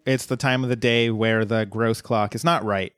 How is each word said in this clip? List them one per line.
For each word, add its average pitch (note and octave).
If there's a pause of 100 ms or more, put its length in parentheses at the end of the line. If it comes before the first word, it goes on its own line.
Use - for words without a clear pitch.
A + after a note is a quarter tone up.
it's C3
the C3+
time C3
of B2
the B2
day A#2
where A2
the A2
gross A2+
clock G#2+
is A#2
not E3+
right G2